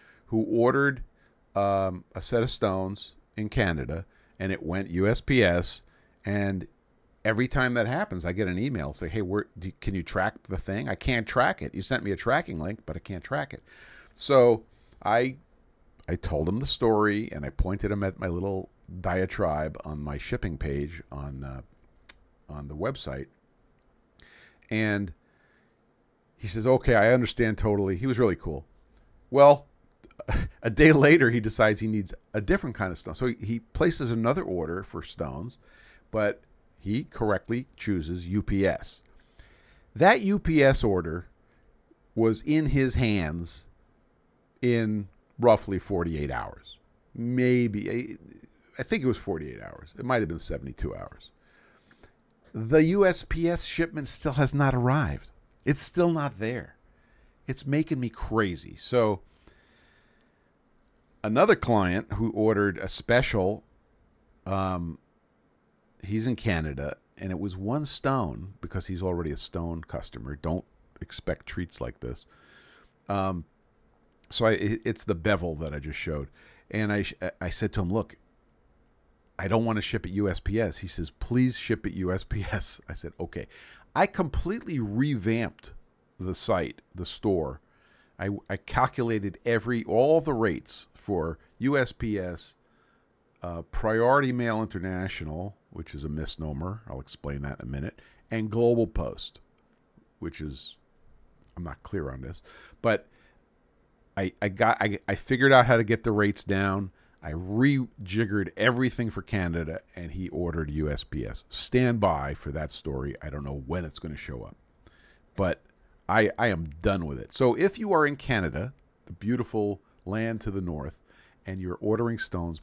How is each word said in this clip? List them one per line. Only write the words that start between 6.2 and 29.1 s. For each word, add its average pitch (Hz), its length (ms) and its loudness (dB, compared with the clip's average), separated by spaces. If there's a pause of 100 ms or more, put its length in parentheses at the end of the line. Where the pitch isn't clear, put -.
and 98 420 -2 (580)
every 110 220 2
time 127 280 0
that 113 120 2
happens, 120 380 -4
I 90 60 -2
get 95 160 -2
an 90 120 0
email, 98 340 -2
say, - 140 -8
"Hey, 107 140 -4
where, 98 240 -2 (140)
do, 92 200 -8
can 101 160 -2
you 90 80 -2
track 98 400 -2
the 95 140 -6
thing?" 104 320 -6
I 101 60 -4
can't 120 320 -2
track 139 340 2
it. - 140 -8
You 98 60 -6
sent - 220 -2
me 101 80 -2
a 92 60 -2
tracking 117 420 0
link, 95 260 -6
but 78 100 -6
I 87 40 -10
can't 95 240 -10
track 143 300 -6
it. - 100 -14 (520)
So 123 480 6 (420)
I, 127 320 2 (720)
I 90 60 -2
told - 340 -2
him 101 80 0
the 135 80 -4
story, 107 640 2
and 73 140 -8
I 67 60 -6
pointed 98 400 -2
him 101 120 -2
at 95 160 -2
my 98 80 -4
little 95 420 -4 (300)
diatribe 87 840 -2
on 76 180 -8
my 73 140 -6
shipping 90 400 -6
page 71 440 -4 (100)
on, 69 320 -10
uh, 67 180 -10 (880)
on 73 180 -12
the 71 80 -12
website. 78 520 -6 (1400)
And 104 440 0 (1200)
he - 120 -10
says, 107 200 -2
"Okay, 131 280 6
I 110 180 8
understand 117 440 2
totally." 101 380 2
He 107 120 -2
was 120 120 0
really 104 160 4
cool. 78 300 -8 (640)